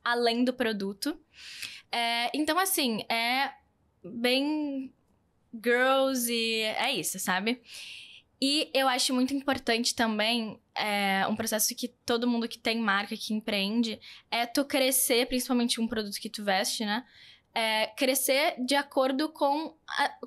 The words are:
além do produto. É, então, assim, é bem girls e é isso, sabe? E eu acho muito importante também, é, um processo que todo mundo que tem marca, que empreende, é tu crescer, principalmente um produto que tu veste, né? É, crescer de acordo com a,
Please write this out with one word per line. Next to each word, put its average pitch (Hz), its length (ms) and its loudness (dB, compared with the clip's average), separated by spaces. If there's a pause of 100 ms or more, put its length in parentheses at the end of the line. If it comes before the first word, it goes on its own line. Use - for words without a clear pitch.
além 240 440 2
do 247 80 2
produto. 220 680 -4 (720)
É, 233 420 0
então, 311 240 0
assim, 311 440 2 (100)
é 247 400 0 (500)
bem 269 920 -2 (600)
girls 247 800 2
e 226 300 0
é 220 320 -2
isso, - 260 -4
sabe? 208 420 0 (800)
E 285 320 2
eu 269 160 2
acho 254 280 0
muito 262 180 2
importante 262 640 0
também, 220 680 -2 (140)
é, 202 520 0
um 214 80 0
processo 220 400 -2
que 247 120 -4 (180)
todo 240 220 0
mundo 240 200 2
que - 120 -14
tem 226 200 -2
marca, 202 380 0
que - 160 -6
empreende, 214 680 0 (300)
é 233 160 0
tu 254 180 0
crescer, 262 600 2
principalmente 247 560 0
um 226 60 2
produto 214 320 -4
que 220 100 -8
tu 214 140 -10
veste, 202 420 0
né? 214 180 0 (480)
É, 220 360 0 (100)
crescer 269 560 2 (100)
de 262 120 2
acordo 277 540 2
com 302 440 0 (140)
a, - 220 0 (180)